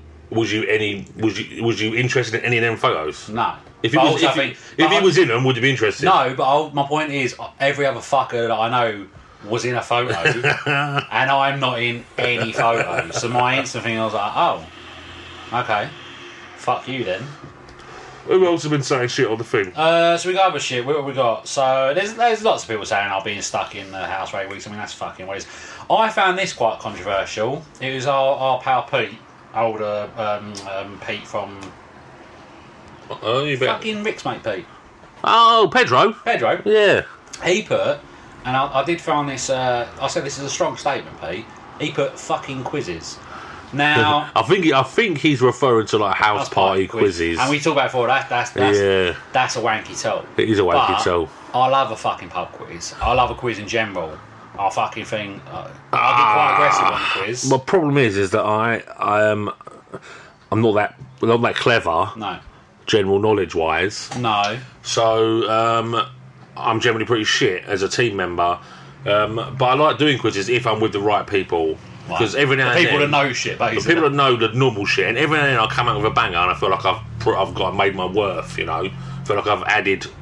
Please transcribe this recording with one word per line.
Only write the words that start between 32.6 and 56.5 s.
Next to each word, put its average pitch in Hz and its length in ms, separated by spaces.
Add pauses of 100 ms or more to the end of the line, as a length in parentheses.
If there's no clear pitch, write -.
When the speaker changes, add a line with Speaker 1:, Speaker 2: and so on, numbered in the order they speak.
Speaker 1:
Oh, 120 240
you 143 120
bet. 127 120
Speaker 2:
fucking 214 340
Rick's - 220
mate 123 180
Pete. 98 220 (580)
Speaker 1:
Oh, 226 500
Pedro. 208 400 (120)
Speaker 2:
Pedro. 185 400
Speaker 1:
Yeah. 202 380 (400)
Speaker 2:
He 185 180
put, 117 380 (460)
and 131 120
I, 135 240
I - 20
did 165 180
find 147 280
this, 131 200
uh, 123 380 (140)
I 135 60
said, 156 180
"This 139 120
is 139 80
a 131 40
strong - 280
statement, - 440
Pete." - 240 (340)
He 156 120
put, 143 280
"Fucking 139 440
quizzes." - 540 (560)
Now 151 580
Speaker 1:
<laughs> - 40
I 110 80
think 190 220
he, 151 80
I 135 100
think 202 340
he's 139 240
referring 120 460
to, 110 100
like, 101 180
house 104 240
Speaker 2:
House - 100
party - 0
Speaker 1:
party 95 380
Speaker 2:
quiz. 110 140 (160)
Speaker 1:
quizzes. 85 220
Speaker 2:
And 131 100
we 147 100
talked 156 140
about 135 120
it - 40
before, 123 180
that, 131 220
that's, 123 220
that's, 101 280
Speaker 1:
Yeah. 95 340 (200)
Speaker 2:
that's - 240
a - 20
wanky 110 420
tool. 104 240 (120)
Speaker 1:
It - 120
is 107 100
a - 20
wanky 98 340
Speaker 2:
But 107 80
Speaker 1:
tool. 87 260 (240)
Speaker 2:
I 127 140
love 131 240
a 110 60
fucking 98 320
pub 90 240
quiz. 80 480
I 113 120
love 123 160
a 117 60
quiz 113 240
in 104 80
general. 92 500 (400)
I 98 120
fucking 110 340
think, 101 440
uh, - 100
I - 60
get - 80 (200)
quite - 20
Speaker 1:
Ah. 113 600